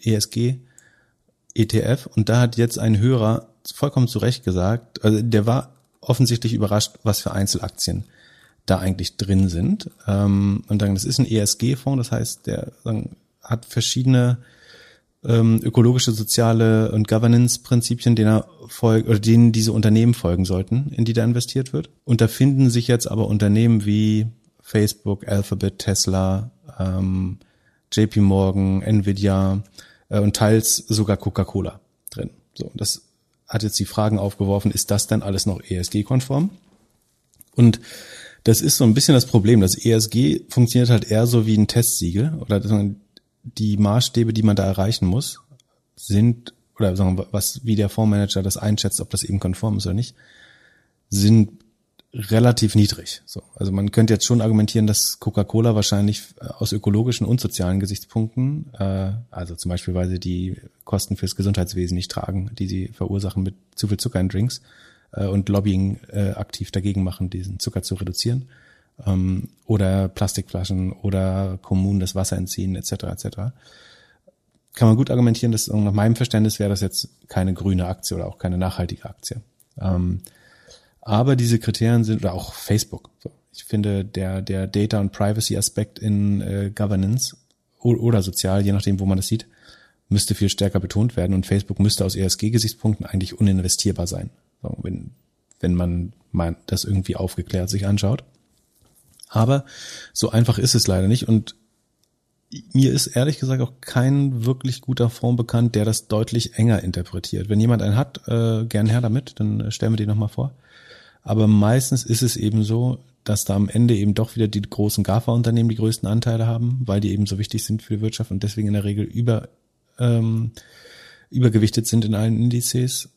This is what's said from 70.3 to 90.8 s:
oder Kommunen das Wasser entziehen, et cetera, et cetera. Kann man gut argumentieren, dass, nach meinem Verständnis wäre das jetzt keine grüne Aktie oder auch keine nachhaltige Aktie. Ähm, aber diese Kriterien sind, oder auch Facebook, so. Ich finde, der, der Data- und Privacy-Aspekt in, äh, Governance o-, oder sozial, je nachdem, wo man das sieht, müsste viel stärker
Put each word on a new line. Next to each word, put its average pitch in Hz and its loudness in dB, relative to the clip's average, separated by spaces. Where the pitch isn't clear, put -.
oder 95 -2
Kommunen 98 0
das 92 -4
Wasser 95 -2
entziehen, 92 -4
et 90 -10
cetera, 90 -6
et 90 -10
cetera. 107 -8
Kann 117 6
man 110 6
gut 135 0
argumentieren, 120 2
dass, 110 -2
nach 104 0
meinem 107 2
Verständnis 107 0
wäre 101 0
das 98 -2
jetzt - -6
keine 92 -2
grüne 90 0
Aktie - -8
oder 87 -6
auch 95 -14
keine 90 -4
nachhaltige 90 -4
Aktie. - -14
Ähm, 92 -2
aber 123 2
diese 117 2
Kriterien 117 0
sind, 110 -2
oder 90 -4
auch - -10
Facebook, - -4
so. - -12
Ich - -20
finde, 101 -2
der, 95 -6
der 95 -4
Data- 104 -2
und 98 -2
Privacy-Aspekt 107 -4
in, 101 0
äh, 98 -4
Governance 101 -2
o-, 120 2
oder 113 2
sozial, 95 -2
je 101 0
nachdem, 101 0
wo 95 -2
man 95 2
das 95 -4
sieht, 110 -4
müsste 101 0
viel 101 0
stärker 95 -2